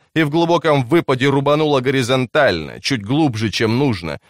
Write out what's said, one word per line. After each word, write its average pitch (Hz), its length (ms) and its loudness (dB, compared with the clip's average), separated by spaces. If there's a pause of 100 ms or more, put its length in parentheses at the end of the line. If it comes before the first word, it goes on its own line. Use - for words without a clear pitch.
(140)
и 160 100 2
в 147 60 0
глубоком 160 560 2
выпаде 139 420 0
рубанула 143 520 2
горизонтально, 123 1040 0
чуть 127 200 -4
глубже, 113 480 0
чем 113 300 0
нужно, 90 400 -2 (100)